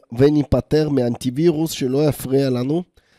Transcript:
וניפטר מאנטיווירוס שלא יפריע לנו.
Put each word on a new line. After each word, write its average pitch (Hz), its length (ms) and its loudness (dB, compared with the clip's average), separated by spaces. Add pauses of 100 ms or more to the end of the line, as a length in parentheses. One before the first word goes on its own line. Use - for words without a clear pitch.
(180)
וניפטר 147 720 2
מאנטיווירוס 143 840 0
שלא 139 360 -2
יפריע 135 420 -2
לנו. 131 340 -2 (360)